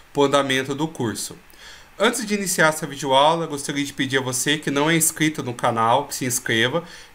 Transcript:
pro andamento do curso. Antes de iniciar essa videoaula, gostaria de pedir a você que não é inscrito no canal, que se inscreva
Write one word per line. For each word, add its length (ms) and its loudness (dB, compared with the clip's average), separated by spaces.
pro 120 4
andamento 500 2
do 120 -4
curso. 480 -6
Antes 260 0
de 120 -2
iniciar 320 2
essa 180 -2
videoaula, 640 2
gostaria 360 -4
de 80 -6
pedir 280 -2
a 20 2
você 380 -2
que 100 -6
não 180 2
é 80 2
inscrito 460 0
no 140 -6
canal, 500 2
que 80 -12
se 120 -6
inscreva 580 0